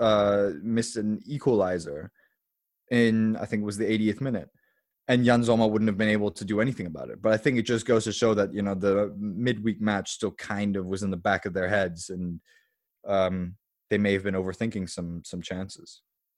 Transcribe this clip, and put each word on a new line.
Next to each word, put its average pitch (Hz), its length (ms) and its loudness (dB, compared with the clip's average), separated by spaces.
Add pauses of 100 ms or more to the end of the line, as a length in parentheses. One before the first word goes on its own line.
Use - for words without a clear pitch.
uh, 101 500 4 (120)
missed 113 340 -2
an 107 300 -2
equalizer 92 840 -2 (800)
in, 110 460 4
I 101 100 -6
think 107 160 -2
it 104 40 -4
was 101 120 -4
the 107 120 0
eightieth 107 300 2
minute. 117 280 -4 (580)
And 123 180 4
Jan 120 200 6
Sommer 113 220 4
wouldn't 107 220 2
have 95 100 0
been 107 100 2
able 104 240 2
to - 140 -12
do 104 140 0
anything 117 260 -2
about 69 240 -10
it. 92 120 -14
But 110 100 4
I 110 40 6
think 127 220 2
it 113 40 2
just 117 240 0
goes 113 180 4
to 107 80 -2
show 110 220 2
that, 98 200 2
you 104 80 -2
know, 101 120 -2
the 101 440 2
midweek 107 640 -2
match 104 320 0
still 104 200 -4
kind 101 440 -4
of 92 100 -4
was 95 160 -4
in 98 80 -2
the 95 60 -4
back 95 300 0
of 95 60 -4
their 90 160 -2
heads, 92 420 -2
and, 90 300 -6 (680)
um, 92 480 0 (360)
they 104 80 2
may 101 160 2
have 95 100 -2
been 98 100 -2
overthinking 95 560 -4
some, 85 340 -8
some 87 180 -10
chances. - 600 -12 (360)